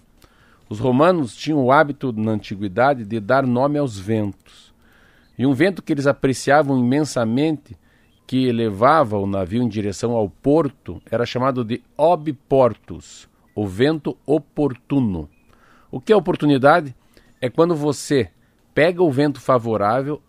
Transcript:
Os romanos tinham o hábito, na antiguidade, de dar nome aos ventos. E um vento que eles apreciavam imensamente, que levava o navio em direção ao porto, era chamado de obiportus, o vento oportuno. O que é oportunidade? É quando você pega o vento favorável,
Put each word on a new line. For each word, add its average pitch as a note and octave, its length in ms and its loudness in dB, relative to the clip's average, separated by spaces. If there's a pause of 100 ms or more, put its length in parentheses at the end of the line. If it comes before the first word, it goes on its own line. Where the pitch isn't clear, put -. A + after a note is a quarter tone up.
(680)
Os G#2+ 100 -10
romanos C3 560 2
tinham D3+ 300 -2
o A#2+ 40 2
hábito, C#3 440 2
na A2 180 -2
antiguidade, G#2+ 720 -2
de G#2+ 160 -6
dar B2 260 0
nome C3 320 0
aos B2+ 220 -4
ventos. G#2 760 -6 (640)
E A#2 80 0
um C#3 80 4
vento E3 280 0
que - 100 -6
eles C#3+ 160 -2
apreciavam C#3 720 2
imensamente, C3+ 960 -2 (500)
que B2+ 280 0
levava A#2 640 2
o G2 100 -2
navio G2 360 -2
em B2 40 0
direção G#2 460 -4
ao A2 160 -2
porto, - 720 -2 (100)
era A#2 140 -2
chamado B2+ 400 -2
de A2+ 180 -8 (140)
obiportus, C#3+ 1300 0 (260)
o G#2+ 140 -4
vento C3+ 580 0
oportuno. C3 1040 -4 (600)
O C3+ 80 -10
que G#3+ 140 2
é - 20 4
oportunidade? D3 800 2 (460)
É B2+ 80 -2
quando E3+ 260 2
você C#3+ 540 -2 (460)
pega E3+ 260 2
o E3+ 100 4
vento C#3 300 0
favorável, A#2 880 0